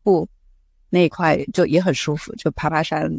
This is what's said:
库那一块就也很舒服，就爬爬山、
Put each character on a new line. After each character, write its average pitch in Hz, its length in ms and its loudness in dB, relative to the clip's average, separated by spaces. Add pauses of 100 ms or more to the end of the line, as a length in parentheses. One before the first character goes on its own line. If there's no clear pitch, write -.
库 175 240 2 (640)
那 180 100 2
一 170 100 6
块 160 280 0 (160)
就 175 120 2
也 160 160 2
很 180 120 2
舒 147 220 -4
服， - 200 -12
就 - 160 -2
爬 - 180 -4
爬 156 120 0
山、 156 380 -4